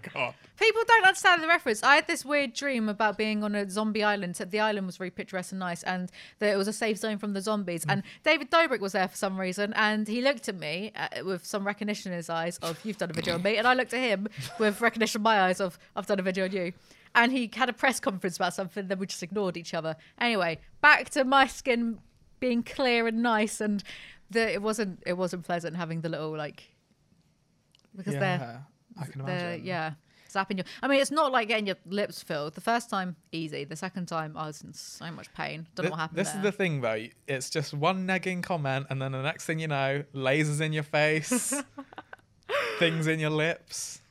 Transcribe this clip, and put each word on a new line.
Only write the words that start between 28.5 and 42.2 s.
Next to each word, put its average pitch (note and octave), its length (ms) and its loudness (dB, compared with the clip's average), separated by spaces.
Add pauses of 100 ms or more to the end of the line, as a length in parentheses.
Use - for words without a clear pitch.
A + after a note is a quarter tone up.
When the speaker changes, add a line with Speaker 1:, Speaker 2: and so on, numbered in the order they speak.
Speaker 1:
I C3+ 40 -8
can C3+ 180 -10
Speaker 2:
they're, F3+ 140 -4 (180)
Speaker 1:
imagine. D#3+ 100 -12
Speaker 2:
yeah, D#3+ 260 -4 (360)
zapping F#3+ 300 -2
you. F3+ 60 -4 (180)
I B3+ 60 -2
mean, C#4 120 6
it's C4+ 120 0
not D4 180 4
like B3 180 2
getting A3 200 0
your F#3 80 -2 (100)
lips G3 360 -4
filled. D3+ 320 -6
The F#3+ 60 -14
first A#3 300 0
time, F#3 240 -4 (160)
easy. D3+ 340 -6
The D3 120 -12
second F#3 300 -8
time, D#3 300 -6
I D#3 100 -8
was D3 160 -12
in - 120 -16
so - 380 -14
much - 220 -16
pain. D#3 420 -8
Don't C#3+ 80 -2
know F3 40 2
Speaker 1:
Thi-, - 40 0
Speaker 2:
what E3+ 80 -6
happened D#3 180 -4
Speaker 1:
this F#3 120 0
Speaker 2:
there. G3+ 80 -6
Speaker 1:
is F#3+ 40 -4
the G3+ 100 2
thing, E3 280 0
though. A2+ 260 -2 (220)
It's C3 220 -4
just D3 240 -4
one F#3 340 0
negging F3+ 340 -2
comment, C#3 480 -2
and C3+ 100 -4
then C3+ 120 -4
the C3 100 -4
next D3+ 240 -4
thing D#3+ 140 -2
you D#3+ 80 -4
know, C#3 340 0 (120)
lasers D3 460 2
in D#3 120 0
your D#3 100 -2
face, D3+ 720 2 (640)
Speaker 2:
<laughs> - 600 -6